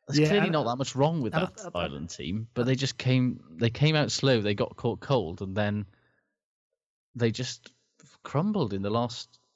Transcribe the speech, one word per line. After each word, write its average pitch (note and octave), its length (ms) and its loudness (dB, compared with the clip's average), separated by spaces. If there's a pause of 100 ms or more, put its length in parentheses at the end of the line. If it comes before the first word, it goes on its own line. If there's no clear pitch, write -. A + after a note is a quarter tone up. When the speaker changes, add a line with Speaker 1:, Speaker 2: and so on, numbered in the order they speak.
Speaker 1:
there's C#3 120 2
Speaker 2:
Yeah, D3+ 80 6
Speaker 1:
clearly G3+ 200 4
Speaker 2:
and E3+ 40 0
Speaker 1:
not D3+ 140 2
that A#2+ 100 -2
much C3 180 -4
wrong D3+ 260 2
with A2 140 -2
Speaker 2:
and F3+ 140 0
Speaker 1:
that - 260 -14
Speaker 2:
I, F2 60 -4
I, - 40 0
Speaker 1:
Ireland D2 260 -8
team, G2 440 -6
but A#2+ 120 0
they C3 100 4
just C3+ 220 -2
came, B2+ 420 2 (160)
they A#2 140 2
came D#3 260 4
out C3+ 160 2
slow, C3+ 280 4
they G#2 140 0
got A#2 220 -4
caught G#2+ 240 -2
cold, G2+ 420 -2
and F#2+ 140 -6
then G#2 300 -2 (1300)
they A#2 160 4
just - 400 -8 (500)
crumbled E3 500 0
in G2 100 -4
the G2+ 80 -2
last A#2 500 -4 (160)